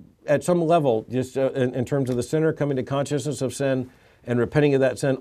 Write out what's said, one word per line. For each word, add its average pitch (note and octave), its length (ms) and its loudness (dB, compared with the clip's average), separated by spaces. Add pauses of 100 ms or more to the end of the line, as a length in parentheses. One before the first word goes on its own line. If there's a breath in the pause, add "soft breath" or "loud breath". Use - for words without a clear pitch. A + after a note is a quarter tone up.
(260)
at C#3+ 180 2
some F3 180 2
level, C#3+ 480 2
just, B2 280 -4
uh, C3+ 140 2
in, B2+ 220 0
in B2 120 -2
terms C#3 240 -2
of B2+ 60 -2
the A#2+ 80 -2
sinner D#3 300 0
coming C#3+ 240 -2
to B2+ 60 -4
consciousness C#3 580 -4
of B2+ 120 -4
sin C3 360 -2 (360 soft breath)
and B2 140 0
repenting C#3+ 340 4
of C3 80 4
that B2 180 2
sin, C3+ 220 0